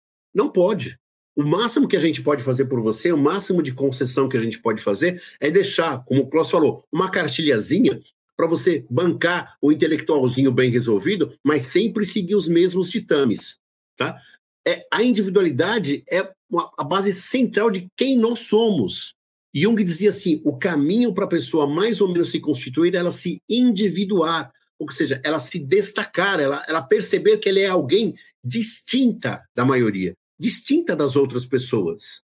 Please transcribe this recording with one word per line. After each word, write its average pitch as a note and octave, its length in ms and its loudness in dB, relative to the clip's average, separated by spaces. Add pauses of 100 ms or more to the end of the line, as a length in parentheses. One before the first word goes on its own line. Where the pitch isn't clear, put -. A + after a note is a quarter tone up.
(340)
Não B3 160 0
pode. F3+ 480 0 (400)
O C#3+ 60 0
máximo A3 440 2
que F#3+ 100 2
a - 20 0
gente D3 220 0
pode C#3+ 200 0
fazer C3 240 0
por B2+ 160 -2
você, A2 300 0
o E3 60 2
máximo F3 440 0
de C#3 120 -4
concessão C3 560 -2
que B2 80 0
a - 20 -2
gente A2+ 200 -4
pode A2 220 -2
fazer, E3 400 -2 (180)
é C#3+ 120 0
deixar, E3 540 0
como C3+ 160 2
o C3 80 -4
Klaus D#3 200 0
falou, D3 420 2
uma F#3 200 -2
cartilhazinha D3 920 0 (360)
pra E3 100 2
você E3 420 0
bancar E3+ 720 0
o D3 100 6
intelectualzinho C#3+ 800 2
bem B2 200 2
resolvido, A#2+ 720 0
mas C#3+ 200 2
sempre G3+ 420 0
seguir F#3+ 300 -2
os F3 120 0
mesmos F3 420 2
ditames, C#3 680 -2 (400)
tá? D3+ 220 -6 (480)
É, F3+ 240 -2
a F#3 120 2
individualidade F#3 1040 0
é F#3 180 0 (220)
uma, E3 260 -4
a D3+ 80 -6
base F#3+ 300 0
central A3+ 560 0
de F#3 160 -4 (100)
quem C4 220 0
nós A#3 220 0
somos. G#3 760 0 (400)
Jung G#3 300 2
dizia F3+ 260 0
assim, E3 340 0
o C#3+ 140 -2
caminho F#3 560 0
pra F#3 140 -2
pessoa D#3 400 0
mais F#3+ 340 0
ou F#3 100 2
menos E3+ 200 0
se E3 80 -4
constituir, D3+ 560 -2
ela F3 160 -2
se - 260 -4 (100)
individuar, F#3+ 1040 0 (280)
ou D#3 100 -10
seja, C3+ 340 -2
ela D#3 160 -2
se E3+ 200 -4
destacar, F#3+ 800 -2
ela, C#3+ 280 -2
ela D#3+ 140 -2
perceber G3+ 560 2
que G#3+ 100 -6
ela F#3+ 120 2
é G3 80 2
alguém F3+ 480 0 (280)
distinta A3 1000 -2 (120)
da A#2+ 80 0
maioria, G#2+ 500 2 (260)
distinta C4+ 560 0
das C#3+ 200 0
outras B2 300 0
pessoas, G#2+ 800 -4